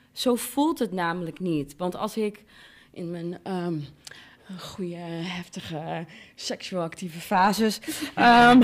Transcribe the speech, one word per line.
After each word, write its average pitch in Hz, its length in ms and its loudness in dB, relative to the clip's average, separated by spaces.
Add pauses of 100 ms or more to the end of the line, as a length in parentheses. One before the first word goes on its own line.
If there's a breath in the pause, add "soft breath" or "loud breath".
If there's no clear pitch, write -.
(120)
Zo 247 240 0
voelt 294 440 -2
het 220 120 -2
namelijk 170 480 -4
niet. 156 380 -4
Want 180 180 -4
als - 220 -8
ik 214 260 -6 (480 loud breath)
in 170 200 -10
mijn, 170 320 -8
ehm, 175 360 -4 (800 loud breath)
goede, 175 360 -10
heftige, 165 1080 -10 (300 loud breath)
seksueel - 460 -8
actieve 165 380 -8
fases, 202 600 2 (360 loud breath)
ehm, 240 480 10